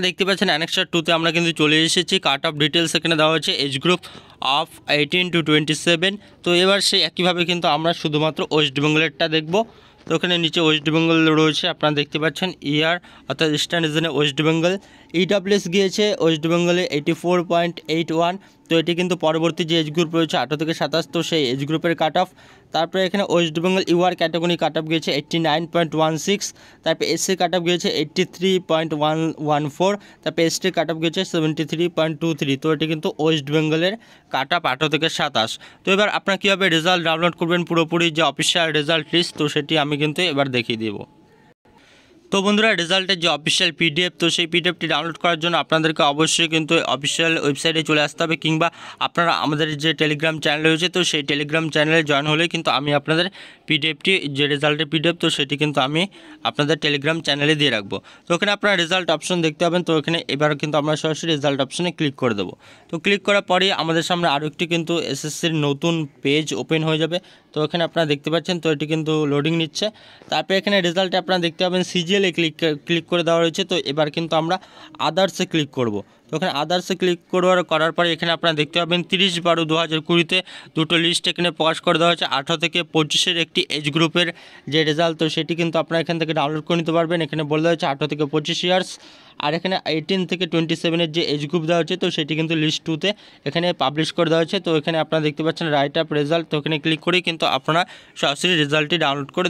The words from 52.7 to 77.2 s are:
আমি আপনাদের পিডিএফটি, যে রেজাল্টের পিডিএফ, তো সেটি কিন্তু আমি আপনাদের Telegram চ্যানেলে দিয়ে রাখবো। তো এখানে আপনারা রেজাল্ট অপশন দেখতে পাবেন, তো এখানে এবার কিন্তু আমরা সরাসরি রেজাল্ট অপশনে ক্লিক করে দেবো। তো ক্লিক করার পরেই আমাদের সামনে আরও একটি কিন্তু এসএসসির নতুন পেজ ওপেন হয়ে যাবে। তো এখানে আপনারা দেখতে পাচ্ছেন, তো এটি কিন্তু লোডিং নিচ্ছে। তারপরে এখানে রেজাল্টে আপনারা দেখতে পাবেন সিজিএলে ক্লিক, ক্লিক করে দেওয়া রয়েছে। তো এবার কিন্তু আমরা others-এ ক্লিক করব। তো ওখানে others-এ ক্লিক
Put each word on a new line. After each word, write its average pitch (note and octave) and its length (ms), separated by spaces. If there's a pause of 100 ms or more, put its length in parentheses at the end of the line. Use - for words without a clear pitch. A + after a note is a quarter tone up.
আমি D3 220
আপনাদের D#3+ 260 (420)
পিডিএফটি, D#3 440 (260)
যে D3 160
রেজাল্টের D3+ 400
পিডিএফ, E3 300
তো E3+ 40 (100)
সেটি C#3+ 240
কিন্তু D3+ 260
আমি D3+ 140 (480)
আপনাদের D3 340
Telegram D3 420
চ্যানেলে C#3+ 360
দিয়ে C#3 140
রাখবো। G2+ 220 (280)
তো - 100
এখানে G3+ 220
আপনারা G#3 240
রেজাল্ট E3+ 340
অপশন F3+ 300
দেখতে D#3 200
পাবেন, F3 220
তো E3 120
এখানে E3 180 (180)
এবার D3+ 140 (120)
কিন্তু D3+ 200
আমরা D3+ 200
সরাসরি D#3+ 340
রেজাল্ট C#3 300
অপশনে F3 320
ক্লিক C#3+ 260
করে A#2 160
দেবো। F2+ 140 (360)
তো - 40 (100)
ক্লিক G3+ 240
করার G3+ 240
পরেই F#3 200 (100)
আমাদের D#3+ 280
সামনে F3 260
আরও D3+ 160
একটি F3 220
কিন্তু E3 200 (200)
এসএসসির D#3 400 (140)
নতুন C#3+ 260 (300)
পেজ D3+ 220 (160)
ওপেন D#3+ 260
হয়ে D#3+ 160
যাবে। D#3+ 140 (360)
তো - 120
এখানে E3+ 220
আপনারা E3 240
দেখতে C#3+ 220
পাচ্ছেন, E3+ 300
তো D#3+ 120
এটি D3+ 180
কিন্তু D#3 200 (200)
লোডিং D3 280
নিচ্ছে। D#3+ 240 (460)
তারপরে D#3 300
এখানে G3+ 140 (120)
রেজাল্টে F3+ 340
আপনারা F#3 240
দেখতে E3 200
পাবেন F3+ 260
সিজিএলে F#3 460
ক্লিক, D#3+ 180 (320)
ক্লিক E3+ 240
করে F3 160
দেওয়া E3 160
রয়েছে। E3+ 280
তো F#3 40 (160)
এবার D3+ 240
কিন্তু E3 260
আমরা E3 140 (520)
others-এ F#3 440
ক্লিক D3+ 180 (100)
করব। A2+ 160 (320)
তো - 100
ওখানে F3+ 140 (100)
others-এ F3 400
ক্লিক F3 180 (140)